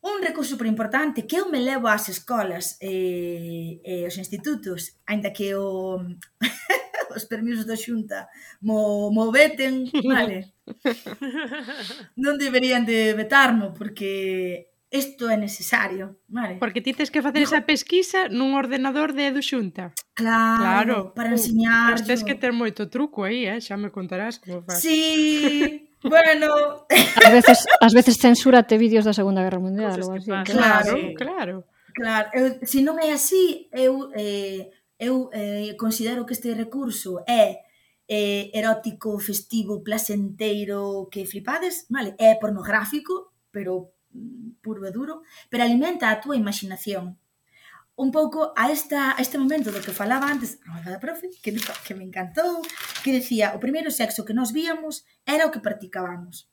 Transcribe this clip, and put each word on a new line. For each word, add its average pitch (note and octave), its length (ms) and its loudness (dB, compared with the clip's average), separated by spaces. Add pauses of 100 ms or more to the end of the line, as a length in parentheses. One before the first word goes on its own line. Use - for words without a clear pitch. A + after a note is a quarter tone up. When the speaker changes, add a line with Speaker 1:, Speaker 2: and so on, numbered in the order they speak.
Speaker 1:
un G4 220 -6
recurso D#4 320 -4
superimportante A3+ 720 -2
que D#4+ 160 0
eu F#4+ 80 -2
me C#4 80 0
levo B3+ 320 0
ás G#3 180 -2
escolas, F#3 680 -6
eh, F3 1040 -6
e F#3 100 -8 (140)
aos F3 100 -10
institutos, F#3+ 760 -8 (100)
aínda G3+ 300 -4
que G3 240 -4
o, F#3+ 400 -6 (400)
<laughs> - 800 -4
os - 100 -10
permisos A3+ 400 -6
da A3+ 80 -6
Xunta G#3+ 560 -8 (320)
mo, G#3 480 0
mo A3 200 2
veten, C4 600 2 (100)
vale? G#3+ 540 0 (100)
Speaker 2:
<laughs> B3 1600 -8
Speaker 1:
Non C#4+ 160 2
deberían B3+ 500 2
de A3 240 2
vetarmo, A3 540 4 (100)
porque F#3+ 920 -6 (200)
isto C4+ 380 -4
é A3 80 2
necesario, G3+ 680 -4 (220)
vale? G#3 320 -8
Speaker 3:
Porque A#3 220 -4
ti C4 120 -4
tes - 180 -4
que D4+ 100 0
facer D4 220 2
Speaker 1:
Digo C4+ 60 0
Speaker 3:
esa D4+ 180 0
pesquisa F4+ 520 0 (120)
nun C4+ 240 0
ordenador C4+ 580 0
de C#4 180 -2
Edu C#4 120 -2
Xunta. G3 420 -4 (280)
Speaker 1:
Claro, A3+ 460 2
Speaker 3:
Claro. G3+ 560 2
Speaker 1:
para A#3 160 -4
Speaker 3:
Uh, A#3+ 80 2
Speaker 1:
ensiñarllo. A3+ 680 2
Speaker 3:
tes B3 200 0
que C#4 80 -2
ter B3 160 -2
moito A#3 380 -2
truco C4+ 340 -4
aí, A#3 240 -2
eh? G#3+ 140 -4
Xa G#3 160 -10
me G3+ 140 -6
contarás G3 480 -6
como F3+ 240 -12
fas. F3 200 -4
Speaker 1:
Sí, D#4+ 140 4 (320)
Speaker 3:
<laughs> D4 580 0 (160)
Speaker 1:
Bueno. D4+ 840 4 (400)
Speaker 4:
Ás A3 60 12
veces, A#3+ 340 10 (160)
ás A3+ 120 8
veces A#3+ 240 8
censúrate A#3+ 600 8
vídeos A3 280 4
da G#3+ 80 2
Segunda G3 300 2
Guerra F#3 160 -2
Mundial G3 400 -2
Speaker 5:
Cousas F#3 80 -6
Speaker 4:
ou F#3 80 -6
Speaker 5:
que F#3+ 40 -8
Speaker 4:
así. G3 120 -8
Speaker 5:
pasan, F#3+ 240 -2
Speaker 1:
Claro, G#3+ 400 4
Speaker 5:
sí. D#4+ 200 -4
Speaker 3:
Claro. B3+ 400 -6 (380)
Speaker 1:
claro. A3+ 400 -2
Eu, B3+ 120 2 (180)
se C4+ 180 0
non D#4 220 2
é D#4 80 2
así, E4+ 640 2
eu, C4 400 2
eh, G3+ 560 -6 (240)
eu, B3+ 400 -2
eh, G#3 400 -8
considero A3+ 500 -4
que A#3+ 120 -8
este A#3 180 -6
recurso A3+ 720 -8
é, A#3 400 2 (400)
eh, G3+ 480 -2
erótico, A3 640 -4
festivo, G3+ 640 -6
placenteiro, G3+ 1300 -4
que G3 160 -10
flipades, C#4 640 -6
vale? A#3 260 -6
É A3 220 8
pornográfico, G#3+ 960 -4 (160)
pero, F#3 400 -6 (240)
mm, A#3 480 -16
puro G3 240 -10
e F#3+ 80 -10
duro, D4+ 260 -8 (300)
pero A#3+ 160 0
alimenta B3 420 2
a G#3+ 140 0
túa C#4 160 -2
imaxinación. F#3+ 800 -6 (800)
Un C4+ 160 0
pouco D#4 400 0
a B3+ 160 2
esta, C#4+ 400 -2
a - 80 -4
este - 160 -2
momento G#3+ 400 0
do G3+ 80 -8
que - 80 -10
falaba C4+ 400 -2
antes, A#3+ 320 -4
a E3 80 -20
malvada F3+ 320 -12
profe, E4 240 -10 (160)
que G#3+ 80 -4
dixo A3+ 320 -6
que - 80 -14
me F#3+ 160 -14
encantou, D#4 560 -4 (400)
que C4+ 80 0
decía, B3 400 0
o G#3+ 80 -8
primeiro D4+ 320 -4
sexo A3 320 -4
que - 80 -8
nós A3+ 240 -2
víamos D#4+ 480 -6 (240)
era D4+ 160 2
o D#4 80 2
que A#3+ 80 -8
practicábamos. F3+ 920 -10